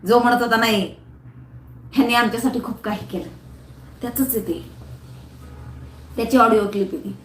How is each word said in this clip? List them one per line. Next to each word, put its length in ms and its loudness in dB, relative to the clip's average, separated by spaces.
जो 120 8
म्हणत 220 4
होता, 140 2
"नाही, 400 0
ह्यांनी 200 4
आमच्यासाठी 500 2
खूप 200 -8
काही 240 -6
केलं", 220 -8
त्याचंच 340 -2
आहे 40 0
ते, 320 -6
त्याची 220 2
ऑडिओ 300 6
क्लिप 260 -2
येते. 320 -8